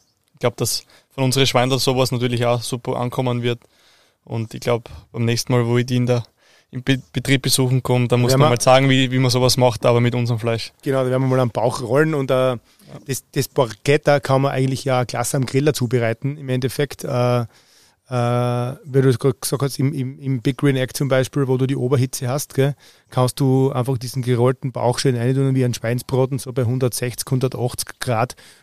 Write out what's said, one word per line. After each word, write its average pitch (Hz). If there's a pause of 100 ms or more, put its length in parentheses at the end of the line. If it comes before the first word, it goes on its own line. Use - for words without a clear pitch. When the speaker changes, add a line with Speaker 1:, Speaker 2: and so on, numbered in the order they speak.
(340)
Speaker 1:
ich -
glaub, 120
dass - (260)
von -
unseren 131
Schweindel 127
sowas 127
natürlich 120
auch 120
super 127
ankommen 123
wird 120 (680)
und 117
ich 127
glaub, 120 (220)
beim 120
nächsten 117
Mal, 123
wo 117
ich 123
die 127
in 123
der, 120 (480)
im 127
Be-, 131 (120)
Betrieb -
besuchen 131
komme, 123
dann 120
muss 123
Speaker 2:
Ja, 131
Speaker 1:
man 139
Speaker 2:
ma- 123
Speaker 1:
mal 120
sagen, 131
wie, 131
wie 127
man 127
sowas 123
macht, 123
aber 120
mit 120
unserem 120
Fleisch. 113 (120)
Speaker 2:
Genau, 135
da 127
werden 131
wir 135
mal 127
einen 127
Bauch 123
rollen 139
und, 135
äh, 131 (500)
das, 135
das 143
Porchetta 143
kann 135
man 139
eigentlich 131
ja 127
klasse 120
am 131
Griller 143
zubereiten 120
im 143
Endeffekt. 127
Äh, 123
äh, 117 (680)
wie 123
du 131
es 123
grad 135
gesagt 127
hast, 139
im, 139
im, 135
im 135
Big 131
Green 143
Egg 127
zum 143
Beispiel, 131
wo 131
du 131
die 139
Oberhitze 127
hast, 139
gell, 135 (360)
kannst 127
du 131
einfach 127
diesen 127
gerollten 123
Bauch 117
schön 131
reintun 131
und 131
wie 127
ein 120
Schweinsbraten 127
so 131
bei 123
hundertsechzig, 123
hundertachtzig 127
Grad 120 (280)